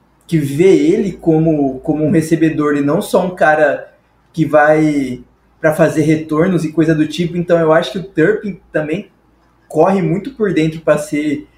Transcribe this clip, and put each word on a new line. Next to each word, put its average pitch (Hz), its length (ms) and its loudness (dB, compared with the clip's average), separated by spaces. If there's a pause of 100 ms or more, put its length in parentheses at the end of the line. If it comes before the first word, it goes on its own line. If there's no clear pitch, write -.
(260)
que 165 120 -2
vê 151 380 2
ele 180 360 0
como, 156 680 0
como 156 240 -2
um 143 60 0
recebedor 151 680 0
e 143 60 -2
não 143 200 0
só 185 220 0
um 180 100 -6
cara 156 580 0 (400)
que 160 120 -2
vai 151 800 2 (360)
pra 156 120 2
fazer 151 300 2
retornos 156 600 0
e 151 100 -6
coisa 160 220 2
do 151 140 0
tipo. 170 300 -4
Então 170 200 0
eu 160 140 2
acho 165 200 0
que 202 60 -8
o - 60 -8
Turpin 196 560 -2 (100)
também 156 400 -6 (560)
corre 185 360 0
muito 165 320 -4
por 202 180 -2
dentro 156 300 -2
pra 151 160 0
ser 147 600 -6